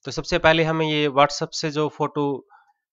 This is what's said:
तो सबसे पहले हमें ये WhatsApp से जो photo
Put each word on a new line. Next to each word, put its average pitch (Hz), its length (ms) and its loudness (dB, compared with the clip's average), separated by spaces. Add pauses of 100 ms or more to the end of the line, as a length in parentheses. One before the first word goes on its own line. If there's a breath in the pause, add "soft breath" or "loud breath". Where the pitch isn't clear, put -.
तो 139 60 -10
सबसे 170 260 -4
पहले 160 260 4
हमें 160 240 0
ये 147 200 0
WhatsApp 143 460 2
से 156 180 -6
जो 147 180 0
photo 143 580 -4 (460 soft breath)